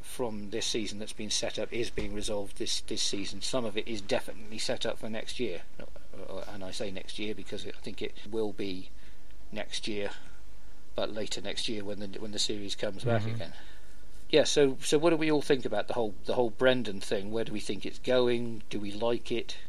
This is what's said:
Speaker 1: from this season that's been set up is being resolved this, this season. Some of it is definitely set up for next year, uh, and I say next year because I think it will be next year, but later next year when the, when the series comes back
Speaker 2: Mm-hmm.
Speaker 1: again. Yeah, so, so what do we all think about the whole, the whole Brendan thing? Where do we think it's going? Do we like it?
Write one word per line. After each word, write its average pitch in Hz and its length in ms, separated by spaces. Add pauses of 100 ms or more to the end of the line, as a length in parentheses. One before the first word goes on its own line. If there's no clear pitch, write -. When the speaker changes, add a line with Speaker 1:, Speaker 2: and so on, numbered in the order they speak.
Speaker 1:
from 107 500
this 107 160
season 101 320
that's 107 140
been 107 180
set - 280
up 107 140
is 113 180
being 104 240
resolved 104 440
this, - 240
this - 200
season. 101 400
Some 127 220
of 104 120
it 107 100
is 113 140
definitely 107 580
set 120 280
up - 120
for 113 120
next - 300
year, 90 220 (180)
uh, - 640 (100)
and 98 120
I 92 60
say 101 200
next - 280
year 107 160
because 101 320
I 104 40 (120)
think 110 180
it - 140 (160)
will 107 220
be 95 380 (640)
next - 360
year, 101 220 (840)
but - 180
later 107 280
next - 280
year 107 160
when 101 160
the, 104 60 (120)
when 104 140
the 104 60
series 104 380
comes 104 280
back 117 180
Speaker 2:
Mm-hmm. 113 120
Speaker 1:
again. 113 180 (760)
Yeah, 143 140
so, 139 380
so - 160
what 165 120
do 165 60
we 156 140
all 151 100
think 135 240
about 107 240
the - 60
whole, 110 200 (120)
the 110 80
whole 120 160
Brendan 113 500
thing? 101 300
Where 113 140
do 110 80
we 104 80
think 101 260
it's - 120
going? 120 680
Do 107 100
we 101 140
like 117 400
it? - 240 (120)